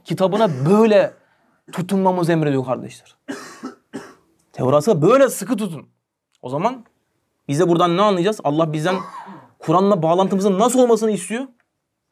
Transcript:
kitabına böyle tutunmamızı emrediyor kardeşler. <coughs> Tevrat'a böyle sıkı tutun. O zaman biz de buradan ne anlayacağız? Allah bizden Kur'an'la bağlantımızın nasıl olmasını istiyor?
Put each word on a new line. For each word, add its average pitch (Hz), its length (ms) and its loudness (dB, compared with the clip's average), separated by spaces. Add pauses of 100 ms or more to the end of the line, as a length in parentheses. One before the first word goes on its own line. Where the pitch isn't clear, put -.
kitabına 190 440 0 (220)
böyle 208 440 4 (580)
tutunmamızı 180 600 0
emrediyor 147 320 0
kardeşler. 127 520 -10 (680)
<coughs> - 720 -20
Tevrat'a 147 500 0
böyle 262 260 6
sıkı 220 280 -6
tutun. 170 320 -8 (540)
O 123 60 -12
zaman 220 360 -4 (640)
biz 143 120 -2
de 180 80 2
buradan 170 280 2
ne 196 60 0
anlayacağız? 202 420 0
Allah 156 280 0
bizden 165 240 -2 (640)
Kur'an'la 185 440 2
bağlantımızın 185 560 0
nasıl 247 200 2
olmasını 226 320 2
istiyor? 226 360 -8 (640)